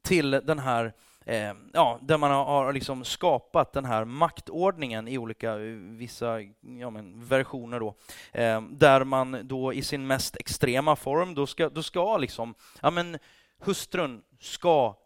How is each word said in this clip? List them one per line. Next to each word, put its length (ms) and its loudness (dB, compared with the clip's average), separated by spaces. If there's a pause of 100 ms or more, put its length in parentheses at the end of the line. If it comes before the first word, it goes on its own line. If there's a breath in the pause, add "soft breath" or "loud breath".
Till 300 2
den 280 0
här, 340 0 (320 soft breath)
eh, 280 -2 (200)
ja, 280 4
där 160 2
man 140 4
har, 140 2
har 280 2
liksom 320 -6
skapat 680 0
den 120 -2
här 200 0
maktordningen 1000 -2
i 100 -6
olika, 340 -6
eh, 240 -6
vissa, 680 -8 (380)
ja, 100 -10
men, 360 -14
versioner 540 -2
då. 160 -6 (360 loud breath)
Eh, 300 2
där 420 6
man 400 0
då 300 -4
i 80 -6
sin 260 -6
mest 300 -2
extrema 580 2
form, 400 -2
då 120 -2
ska, 220 -2
då 140 -6
ska 340 0
liksom, 380 -4 (260 loud breath)
ja, 100 4
men, 280 -4 (400 soft breath)
hustrun 600 -4 (180)
ska 560 2 (100)